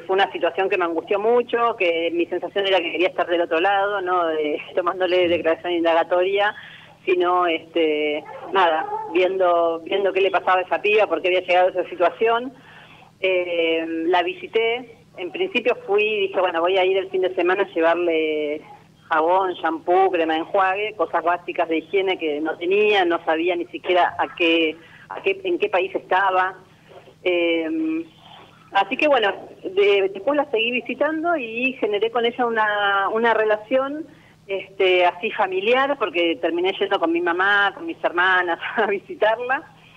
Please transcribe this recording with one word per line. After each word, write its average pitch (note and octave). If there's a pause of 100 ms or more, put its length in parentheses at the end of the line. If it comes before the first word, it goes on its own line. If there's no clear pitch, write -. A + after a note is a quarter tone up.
fue F#3+
una G3
situación F3+
que G3
me F3+
angustió E3
mucho, A#3
que E3+
mi E3+
sensación F3+
era F#3+
que E3+
quería D#3+
estar F3
del E3+
otro E3
lado, G3
¿no? F3+
De, D#3 (160)
tomándole F3+
declaración E3
indagatoria, F3+ (500)
sino, F3+
este, D#3 (300)
nada, E3+ (280)
viendo, F3
viendo G3
qué G3
le F#3+
pasaba F#3
a F3+
esa -
piba, G#3
por D#3+
qué F3+
había F3+
llegado F3+
a F#3
esa F3+
situación. A3+ (680)
Eh, E3+ (220)
la F3+
visité, A3+ (200)
en F3+
principio B3
fui G#3
y G#3+
dije, F#3+
bueno, F3
voy F#3
a F#3
ir F#3+
el F#3
fin F#3
de F#3
semana F3+
a F#3+
llevarle D#3+ (480)
jabón, F3
shampoo, F3
crema D#3+
de D#3+
enjuague, G3
cosas -
básicas F3
de E3
higiene F#3+
que D3+
no D#3+
tenía, G3
no E3+
sabía E3+
ni E3+
siquiera F3
a E3
qué, E3 (340)
a -
qué, G3
en F3
qué G3+
país F#3+
estaba. F#3 (680)
Eh, E3 (640)
así G3
que D4+
bueno, A3 (300)
de-, F#3+
después C#4
la C#4
seguí A3+
visitando D4
y B3
generé G#3
con A#3
ella A#3+
una, G#3
una A3+
relación, C4 (420)
este, F#3
así F3
familiar, A3+
porque E3+
terminé F3
yendo G3
con E3
mi E3+
mamá, F#3+
con E3+
mis D#3+
hermanas F3+
<laughs> -
a G#3+
visitarla. A3+ (340)